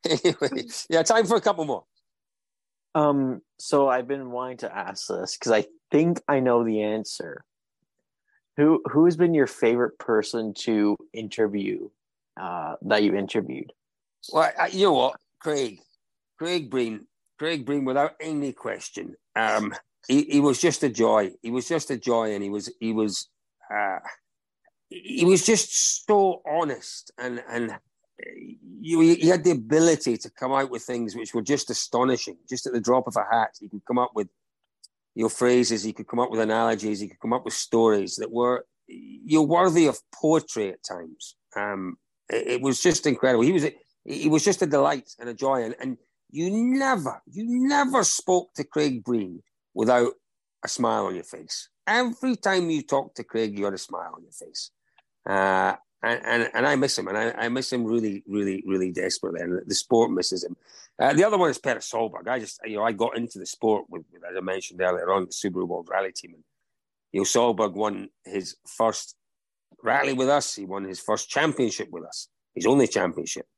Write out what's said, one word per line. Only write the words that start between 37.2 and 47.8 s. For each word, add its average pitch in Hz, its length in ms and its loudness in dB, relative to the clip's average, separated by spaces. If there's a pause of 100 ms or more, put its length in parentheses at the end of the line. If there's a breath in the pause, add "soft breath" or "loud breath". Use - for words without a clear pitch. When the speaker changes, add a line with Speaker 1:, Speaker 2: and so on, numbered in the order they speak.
Speaker 1:
up 127 120 -4
with 107 80 -8
stories 110 600 2
that 110 160 -8
were, 120 340 0 (220)
you - 500 -2
know, 156 60 6
worthy 170 420 6
of 131 140 2 (140)
poetry 147 560 0
at - 140 -14
times. 82 520 -14 (200)
Um, 98 420 -6 (320)
it, - 180 -2
it 123 140 -2
was 131 200 0
just - 240 2
incredible. 127 380 4
He 147 80 6
was 160 140 4
a, - 100 -4 (280)
he 143 260 -2
was 156 140 4
just 196 180 2
a 175 60 2
delight 143 520 2
and 120 100 -10
a 120 40 -10
joy, 131 300 0
and, 117 160 -6
and 127 180 -6 (320)
you 165 220 -4
never, 247 720 0 (100)
you 202 160 -10
never 262 560 2